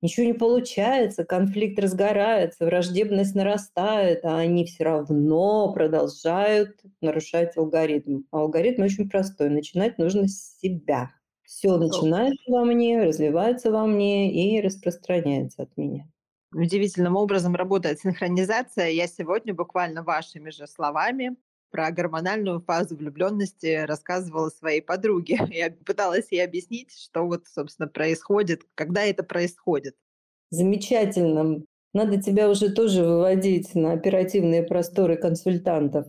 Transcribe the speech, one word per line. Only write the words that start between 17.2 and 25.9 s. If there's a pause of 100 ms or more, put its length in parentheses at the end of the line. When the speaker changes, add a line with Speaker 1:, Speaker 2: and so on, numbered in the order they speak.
Speaker 2:
работает
синхронизация.
Я
сегодня
буквально
вашими
же
словами (320)
про
гормональную
фазу
влюбленности
рассказывала
своей
подруге.
<laughs>
Я
пыталась